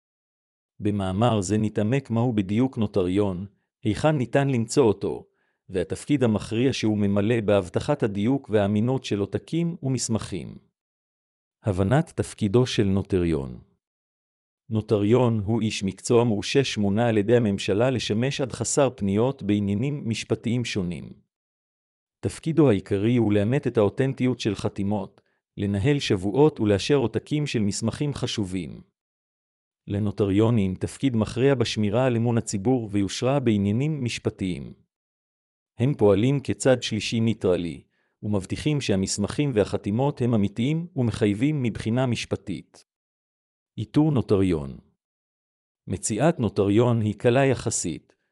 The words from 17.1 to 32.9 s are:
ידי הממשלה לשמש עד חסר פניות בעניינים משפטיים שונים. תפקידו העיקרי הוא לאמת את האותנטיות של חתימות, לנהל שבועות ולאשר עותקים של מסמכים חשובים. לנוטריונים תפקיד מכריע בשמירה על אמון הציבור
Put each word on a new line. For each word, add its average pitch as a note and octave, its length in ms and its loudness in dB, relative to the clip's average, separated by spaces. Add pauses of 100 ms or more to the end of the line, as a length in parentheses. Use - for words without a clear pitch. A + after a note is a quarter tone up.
ידי G#2 180 4
הממשלה G#2+ 540 2
לשמש B2 520 -2
עד B2 100 -4
חסר C3 440 0
פניות G#2 480 0
בעניינים G#2 680 -2
משפטיים A#2 560 -4
שונים. F2 480 -6 (1040)
תפקידו D3 500 2
העיקרי G#2 480 0
הוא G#2+ 160 2
לאמת A2 340 0
את A#2 100 -2
האותנטיות B2+ 600 0
של G2+ 160 -2
חתימות, G2+ 640 -6 (360)
לנהל G2+ 420 0
שבועות A#2 600 2
ולאשר G#2 360 2
עותקים C#3 520 -2
של B2 120 -2
מסמכים A2 540 -2
חשובים. F#2 680 -6 (1080)
לנוטריונים G2+ 880 2
תפקיד - 400 -2
מכריע A#2+ 400 2
בשמירה A2 500 0
על B2+ 100 0
אמון A#2 220 0
הציבור A2+ 540 -2